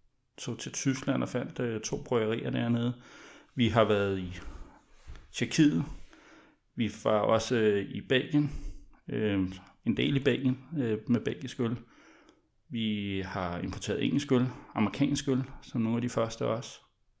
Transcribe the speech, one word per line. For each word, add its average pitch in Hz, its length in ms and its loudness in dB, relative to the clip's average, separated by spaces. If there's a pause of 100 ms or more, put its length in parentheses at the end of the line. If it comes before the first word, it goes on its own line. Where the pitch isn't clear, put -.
(380)
tog 117 220 -8
til - 120 -10
Tyskland 131 520 -2
og 117 60 -4
fandt, - 300 -6
øh, 113 220 -2
to - 240 -6
bryggerier 113 440 0
dernede. 120 440 2 (640)
Vi 120 120 4
har 110 160 6
været 101 360 2
i 90 200 -8 (920)
Tjekkiet. 156 520 4 (920)
Vi 107 160 0 (120)
var 107 160 4
også, 110 360 2
øh, 104 340 4
i 107 120 -6
Belgien. 147 500 2 (580)
Øh, 107 300 0 (460)
en 117 120 2
del 139 180 2
i 135 40 2
Belgien, 127 400 2 (200)
øh, 113 180 0 (100)
med 117 120 4
belgisk - 400 -6
øl. 117 160 0 (920)
Vi 104 560 -2
har 90 340 -4
importeret - 460 -2
engelsk - 260 0
øl, 127 160 4 (280)
amerikansk 139 520 0
øl, 131 160 2 (180)
som - 200 -4
nogle 113 160 0
af 117 40 -2
de 123 80 0
første 117 380 -2
også. 113 320 -4 (400)